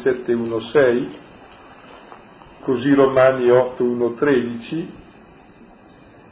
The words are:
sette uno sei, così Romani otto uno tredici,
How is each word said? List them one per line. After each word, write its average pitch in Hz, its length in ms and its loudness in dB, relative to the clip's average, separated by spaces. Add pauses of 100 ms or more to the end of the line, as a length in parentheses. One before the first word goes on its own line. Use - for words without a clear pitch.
sette 127 300 -2
uno 117 280 -4
sei, 127 580 0 (1400)
così 135 340 0
Romani 131 560 4
otto 127 320 2
uno 120 300 -2
tredici, 120 760 -4 (1400)